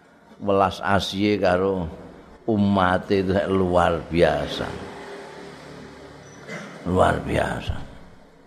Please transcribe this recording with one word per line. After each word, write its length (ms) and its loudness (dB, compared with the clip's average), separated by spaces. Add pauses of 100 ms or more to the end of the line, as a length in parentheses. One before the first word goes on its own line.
(420)
welas 400 2
asihe 560 2
karo 480 2 (640)
umate 720 4
itu 160 2 (160)
luar 560 4
biasa. 580 0 (2250)
Luar 320 4
biasa. 540 -4 (720)